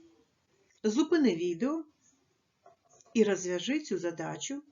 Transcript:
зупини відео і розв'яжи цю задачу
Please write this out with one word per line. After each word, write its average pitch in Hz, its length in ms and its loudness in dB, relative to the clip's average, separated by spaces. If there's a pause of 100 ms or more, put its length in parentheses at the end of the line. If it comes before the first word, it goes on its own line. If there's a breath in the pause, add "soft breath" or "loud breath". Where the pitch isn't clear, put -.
(840)
зупини 262 520 4
відео 180 500 -2 (1300)
і 220 60 8
розв'яжи 180 560 -2
цю 214 180 -6
задачу 165 760 -8